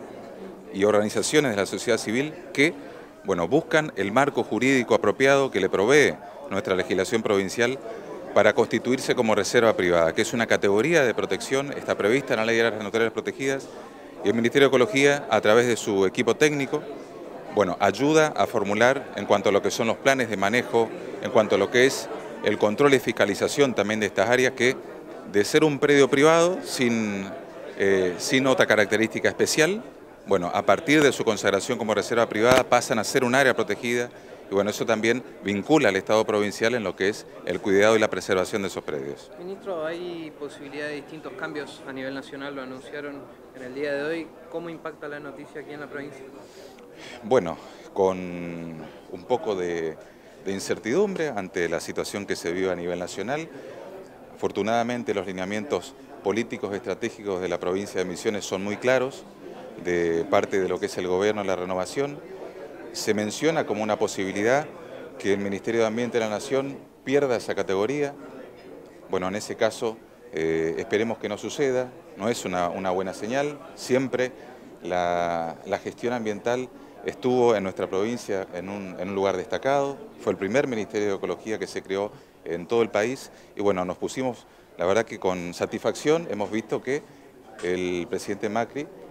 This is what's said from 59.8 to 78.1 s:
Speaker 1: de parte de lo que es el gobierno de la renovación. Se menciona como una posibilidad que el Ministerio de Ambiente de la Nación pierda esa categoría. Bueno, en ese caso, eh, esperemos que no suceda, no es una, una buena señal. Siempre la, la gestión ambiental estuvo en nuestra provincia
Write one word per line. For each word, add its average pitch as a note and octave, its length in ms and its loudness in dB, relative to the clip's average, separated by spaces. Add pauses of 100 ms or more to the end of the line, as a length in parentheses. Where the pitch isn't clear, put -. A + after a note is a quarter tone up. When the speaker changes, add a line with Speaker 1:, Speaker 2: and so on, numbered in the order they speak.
Speaker 1:
de E2+ 460 0
parte G2+ 300 2
de F2+ 80 0
lo F2+ 100 -2
que G2 100 -4
es - 100 -8
el F2+ 100 -4
gobierno G2+ 340 0
de G2 60 -2
la F#2+ 80 0
renovación. F#2 640 -4 (720)
Se - 220 -2
menciona A#2+ 520 0
como G#2+ 160 -2
una G#2+ 160 0
posibilidad G#2 680 0 (520)
que G2+ 140 -2
el G2 80 2
Ministerio G2+ 420 -2
de A2 60 4
Ambiente A#2 300 -2
de A2+ 80 2
la G#2+ 40 -6
Nación C3+ 480 -4 (280)
pierda C3+ 320 2
esa A2 180 -4
categoría. A2 580 0 (960)
Bueno, F#2 200 -2
en F#2+ 60 -4
ese G#2+ 200 -6
caso, A2+ 400 0 (380)
eh, D#2+ 460 0
esperemos A2 380 0
que G#2+ 120 -8
no G2+ 80 -6
suceda, B2+ 520 -2 (280)
no G#2 100 -4
es A#2+ 160 -2
una, F2+ 240 0
una F#2+ 220 -2
buena F#2 240 -2
señal. C#3+ 440 -4 (180)
Siempre B2+ 580 0 (500)
la, F2 720 0 (100)
la G2 120 -2
gestión A2 340 -6
ambiental A2+ 560 -2 (380)
estuvo B2 500 4
en G2 80 0
nuestra F#2+ 240 -4
provincia G2+ 680 -2